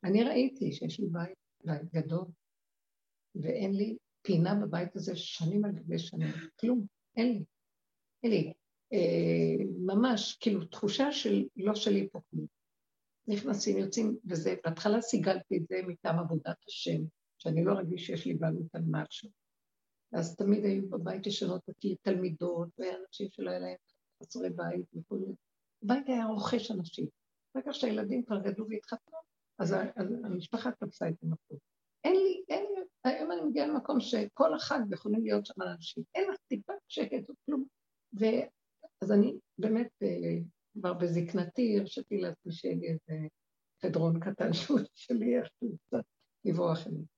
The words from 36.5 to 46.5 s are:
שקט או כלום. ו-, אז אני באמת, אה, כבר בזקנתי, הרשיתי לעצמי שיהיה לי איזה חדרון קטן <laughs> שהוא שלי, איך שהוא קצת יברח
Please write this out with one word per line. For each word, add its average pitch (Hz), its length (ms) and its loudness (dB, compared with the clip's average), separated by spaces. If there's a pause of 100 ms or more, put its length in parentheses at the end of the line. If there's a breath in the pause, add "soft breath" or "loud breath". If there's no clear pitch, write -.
שקט - 420 -4
או 285 40 -14 (120)
כלום. 277 200 0 (540)
ו-, 220 280 2 (540)
אז 196 100 0
אני 208 260 6 (200)
באמת, 220 320 2 (140)
אה, 175 340 0 (360)
כבר 180 200 -2
בזקנתי, 175 840 2
הרשיתי - 380 -6
לעצמי 180 340 -6
שיהיה 175 240 -2
לי 170 120 -2
איזה 160 400 -4 (540)
חדרון 165 380 2
קטן 185 340 0
<laughs> 165 40 0
שהוא - 220 2 (160)
שלי, 240 420 0
איך - 100 0 (100)
שהוא - 200 -6 (100)
קצת - 180 -4 (400)
יברח 170 420 2